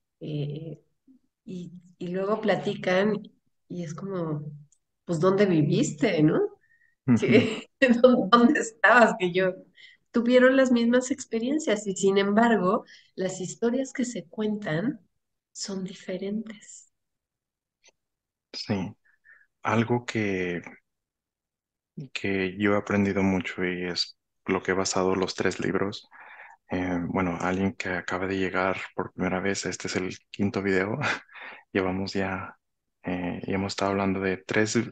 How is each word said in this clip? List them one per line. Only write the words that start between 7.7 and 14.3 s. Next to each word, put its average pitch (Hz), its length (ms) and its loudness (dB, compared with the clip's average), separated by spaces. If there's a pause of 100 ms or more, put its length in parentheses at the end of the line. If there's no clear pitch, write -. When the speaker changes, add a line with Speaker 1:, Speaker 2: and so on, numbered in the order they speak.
Speaker 1:
<laughs> 240 220 6
¿Dó-, 240 300 6
dónde 240 280 6
estabas? 220 580 4
Que 180 140 0
yo, 185 220 0 (580)
tuvieron 247 440 6
las 262 160 4
mismas 240 380 4
experiencias 233 760 -2
y, 190 100 -4
sin 196 220 4
embargo, 202 680 2 (300)
las 185 260 -6
historias 240 520 -4
que 254 120 -4
se 196 220 -10
cuentan 214 760 -4 (520)